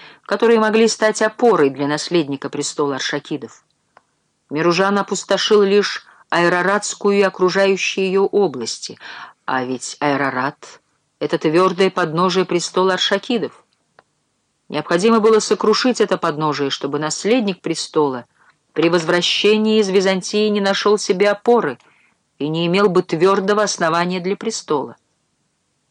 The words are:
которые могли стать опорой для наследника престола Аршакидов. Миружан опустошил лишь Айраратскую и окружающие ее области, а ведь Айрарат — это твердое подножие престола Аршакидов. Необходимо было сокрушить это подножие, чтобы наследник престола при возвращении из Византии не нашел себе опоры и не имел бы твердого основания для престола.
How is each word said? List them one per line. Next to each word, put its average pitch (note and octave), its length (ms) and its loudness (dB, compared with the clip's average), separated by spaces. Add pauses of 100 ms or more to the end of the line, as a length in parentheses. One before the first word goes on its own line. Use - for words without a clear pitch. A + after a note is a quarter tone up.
(220)
которые A3+ 380 2
могли A3 280 4
стать G#3+ 340 0
опорой G#3+ 480 2
для C#3 160 -4
наследника D3 640 -2
престола C#3+ 480 -4
Аршакидов. - 680 -8 (840)
Миружан F3 480 0
опустошил G3+ 640 0
лишь G3+ 440 0 (240)
Айраратскую F3+ 880 0
и G3+ 40 6
окружающие F#3+ 840 0
ее F#3+ 180 2
области, C3+ 720 -4 (460)
а C3 200 -4
ведь B2+ 360 -8
Айрарат — C#3 800 -4 (400)
это D3+ 180 -2
твердое F3+ 520 2
подножие F3 560 0
престола F#3 480 -2
Аршакидов. G3 680 -4 (1040)
Необходимо F3+ 520 2
было A3 180 4
сокрушить G#3+ 600 0
это G3 160 0
подножие, D3 540 -2
чтобы C#3+ 280 -6
наследник G3 640 -2
престола D3 640 -4 (480)
при D#3 160 0
возвращении F#3+ 920 2
из G3 100 0
Византии F#3+ 580 0
не G#3 120 0
нашел G3 360 0
себе G3+ 340 0
опоры G3+ 480 0 (600)
и C#3+ 100 -4
не E3 180 -2
имел G3 220 4
бы F3 140 2
твердого F#3+ 600 2
основания F3 580 -2
для F#3+ 160 -4
престола. C#3+ 600 -6 (960)